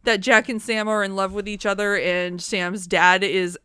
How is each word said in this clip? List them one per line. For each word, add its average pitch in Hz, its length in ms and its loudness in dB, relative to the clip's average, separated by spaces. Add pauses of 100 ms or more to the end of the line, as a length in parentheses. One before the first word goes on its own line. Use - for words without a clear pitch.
that 220 180 2
Jack 220 260 4
and 226 140 -6
Sam 220 260 -2
are 214 160 0
in 196 100 -4
love 190 200 -2
with 202 120 -6
each 208 200 -6
other 202 300 0
and 180 460 -2
Sam's 180 440 -4
dad 180 360 4
is 180 420 -2